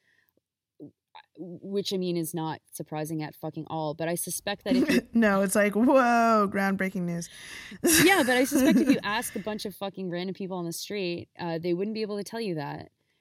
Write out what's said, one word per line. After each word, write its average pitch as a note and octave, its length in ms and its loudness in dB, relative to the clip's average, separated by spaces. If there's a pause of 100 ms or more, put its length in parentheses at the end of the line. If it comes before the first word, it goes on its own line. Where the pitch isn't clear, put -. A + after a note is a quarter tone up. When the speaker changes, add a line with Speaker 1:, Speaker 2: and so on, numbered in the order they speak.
(1400)
Speaker 1:
which, F#3+ 560 -6
I F#3+ 40 0
mean, F3+ 200 -2
is D#3+ 160 -4
not D#3+ 280 -4 (100)
surprising D#3 520 -6
at - 120 -10
fucking D#3+ 320 -10
all. D#3 260 -4
But D#3+ 140 -4
I F3 80 -2
suspect - 500 -6
that C4 100 2
if C#4+ 140 4
you A#3+ 180 4
Speaker 2:
<laughs> - 60 -8
No, G#3 280 4
it's G3 140 0
like, G#3 200 4
"Whoa, A#3 760 6
groundbreaking F#3+ 500 -2
news." E3+ 280 -6 (540)
<laughs> D#4+ 200 6
Speaker 1:
Yeah, F4+ 220 6
but B3 120 4
I C4 60 4
suspect C#4 360 4
if C4 100 4
you C4 140 4
ask A3 320 -4
a A3 40 -6
bunch G#3+ 260 -6
of G3 100 -10
fucking F#3+ 340 -6
random F3+ 240 -4
people F#3 240 -8
on F3 80 -4
the E3+ 80 -6
street, F3+ 560 -6 (100)
uh, E3 180 -4
they F3 160 -2
wouldn't G3+ 220 -2
be A3 60 -4
able G#3 160 -4
to G3+ 60 -6
tell A3+ 180 -8
you F#3 140 -4
that. D3 340 -8 (320)